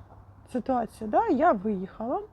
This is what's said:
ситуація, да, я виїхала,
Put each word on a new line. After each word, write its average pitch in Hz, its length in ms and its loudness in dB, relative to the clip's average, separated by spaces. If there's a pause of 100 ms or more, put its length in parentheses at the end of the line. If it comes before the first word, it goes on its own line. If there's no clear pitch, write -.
(520)
ситуація, 226 580 -4
да, 392 180 2
я 320 240 4
виїхала, 220 680 -4 (120)